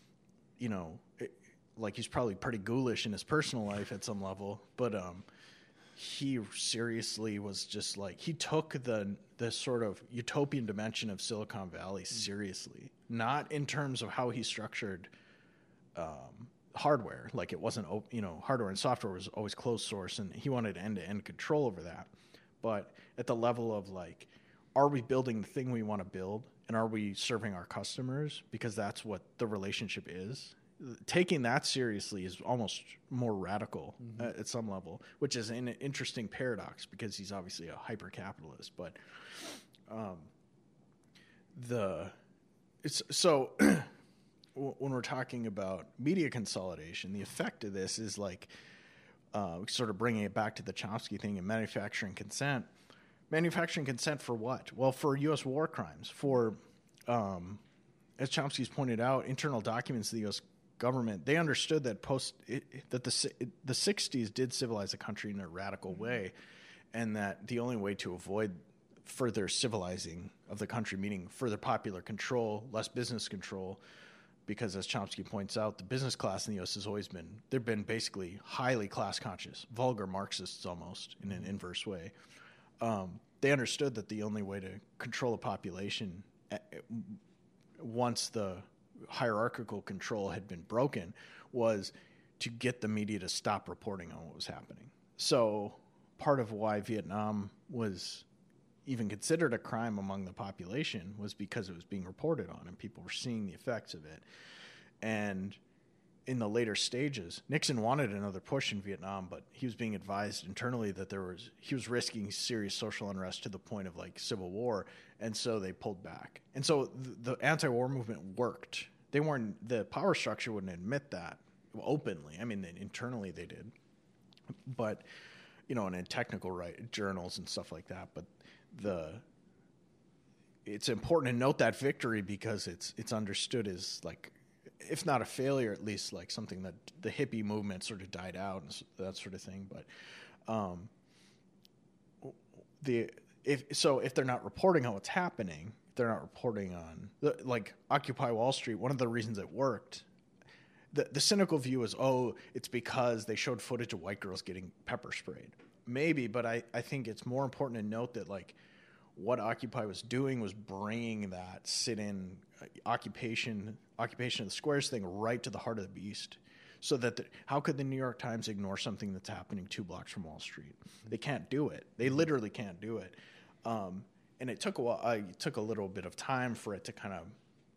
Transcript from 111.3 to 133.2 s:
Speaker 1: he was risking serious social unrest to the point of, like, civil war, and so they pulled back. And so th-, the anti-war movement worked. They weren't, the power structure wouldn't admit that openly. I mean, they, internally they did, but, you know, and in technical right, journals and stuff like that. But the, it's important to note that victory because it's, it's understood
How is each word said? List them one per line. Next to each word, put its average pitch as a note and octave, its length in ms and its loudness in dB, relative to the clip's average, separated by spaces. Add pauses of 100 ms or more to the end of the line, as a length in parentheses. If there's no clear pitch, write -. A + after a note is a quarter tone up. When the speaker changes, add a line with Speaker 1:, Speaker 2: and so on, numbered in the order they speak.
Speaker 1:
he - 140 -2
was A2 140 -2
risking A2 420 0
serious G#2 460 0
social G#2 340 -2
unrest F#2 320 -4
to B2+ 60 -6
the F#2+ 100 -8
point G2 300 -6
of, E2+ 80 -10
like, F2+ 240 -10
civil F#2+ 280 -2
war, G#2 380 2 (320)
and A2 180 -2
so A2+ 220 2
they F#2+ 140 -2
pulled F#2+ 280 -4
back. E2 400 -12 (140)
And C3 100 -2
so C#3+ 200 8
th-, B2+ 400 -6
the B2+ 80 2 (120)
anti-war C3 440 6
movement G#2+ 500 -4
worked. - 480 -2 (240)
They C#3+ 80 6
weren't, A#2+ 500 2
the A2+ 180 4
power F#3 280 4
structure A2+ 380 0
wouldn't F#2+ 200 -2
admit G#2 380 -2
that F2 280 -8 (440)
openly. F2 580 0
I A2+ 40 -4
mean, G#2 180 -2
they, F2 180 -8
internally G2+ 520 -6
they E2 140 -8
did, F2 260 -14 (1040)
but, G#2+ 260 0 (640)
you C3 80 -2
know, G#2 140 2
and F#2 80 -2
in F2+ 80 -2
technical G2 480 -2
right, F2+ 400 -6
journals F#2+ 460 -2
and F2+ 100 -8
stuff - 240 -6
like D#2+ 160 -10
that. F#2 260 -8
But D#3+ 120 -8 (540)
the, F2 280 0 (1600)
it's G#2 240 -4
important B2 460 6
to - 20 4
note C3 220 6
that A2+ 180 8
victory A#2+ 460 2
because G2+ 460 -2
it's, - 280 -8
it's - 160 -4
understood G#2+ 540 0